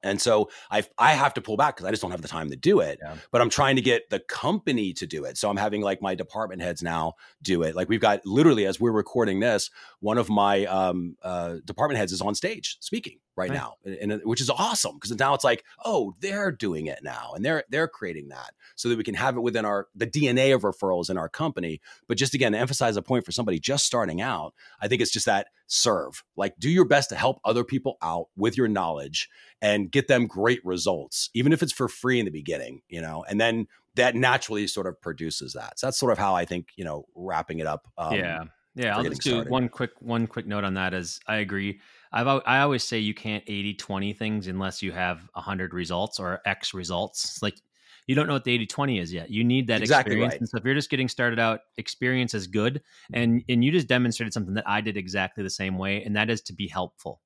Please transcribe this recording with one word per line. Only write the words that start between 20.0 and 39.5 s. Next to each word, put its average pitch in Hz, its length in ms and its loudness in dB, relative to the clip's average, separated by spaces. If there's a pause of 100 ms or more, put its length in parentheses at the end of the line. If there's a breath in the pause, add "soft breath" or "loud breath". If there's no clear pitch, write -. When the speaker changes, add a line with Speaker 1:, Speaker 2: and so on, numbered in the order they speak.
Speaker 1:
D 147 220 0
N 123 100 4
A 135 140 6
of 123 100 4
referrals 92 480 0
in 90 80 0
our 82 100 -4
company." 92 520 -4 (260 loud breath)
But 120 120 0
just, 135 160 0
again, 127 180 2
to 107 60 0
emphasize 123 380 0
a 95 60 -2
point 123 240 0
for - 60 -10
somebody 104 260 -2
just 135 280 0
starting 95 360 -2
out, 87 320 -6 (260 loud breath)
I 104 80 -4
think 117 140 2
it's 107 80 0
just - 160 -2
that 101 220 2 (180)
serve, 87 560 0 (140)
like, 98 220 -2
do 143 120 0
your 180 160 8
best 143 240 6
to 98 60 -6
help 127 280 0
other 117 200 2
people 131 380 -4
out 82 340 -2
with 101 200 2
your 123 120 2
knowledge 80 600 -2 (320 soft breath)
and 104 300 2
get 135 180 2
them 123 180 6
great 101 380 0
results, 90 680 -2
even 127 180 4
if 165 100 4
it's 151 100 -2
for 120 160 -2
free 127 300 0
in 113 60 2
the 95 60 -2
beginning, 71 580 -8
you 85 140 -10
know, 80 260 -8
and 101 120 0
then 113 260 2 (300 soft breath)
that 123 180 4
naturally 123 520 2
sort 95 200 -4
of 87 160 -8
produces 80 520 -8
that. - 240 -12
So - 100 -2
that's 131 100 -2
sort 123 140 4
of 104 60 2
how 101 160 2
I 87 120 2
think, 87 300 -6
you 95 80 -10
know, 76 300 -8
wrapping 82 440 -4
it 78 80 -4
up, 76 200 -4 (120)
um, 80 160 -2
Speaker 2:
Yeah. 85 300 -4 (300)
Yeah, 120 180 -2
Speaker 1:
for 101 60 0
Speaker 2:
I'll 120 60 0
Speaker 1:
getting - 80 -2
Speaker 2:
just 131 100 -8
do 139 80 0
Speaker 1:
started. 117 200 -2